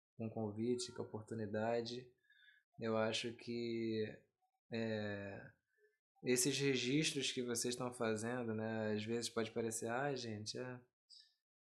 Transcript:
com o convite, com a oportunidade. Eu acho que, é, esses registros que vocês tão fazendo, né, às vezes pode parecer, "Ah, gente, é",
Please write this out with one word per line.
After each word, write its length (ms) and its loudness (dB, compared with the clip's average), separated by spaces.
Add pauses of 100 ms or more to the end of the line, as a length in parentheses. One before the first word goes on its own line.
(180)
com 80 -4
o 40 -6
convite, 640 0
com 80 -6
a 60 -4
oportunidade. 1000 -2 (720)
Eu 200 4
acho 340 2
que, 840 -2 (560)
é, 720 -2 (800)
esses 360 4
registros 720 2
que 100 0
vocês 320 0
tão 200 -2
fazendo, 600 0
né, 380 0
às 100 2
vezes 280 0
pode 220 0
parecer, 360 0
"Ah, 260 0
gente, 440 -6
é", 200 -6 (920)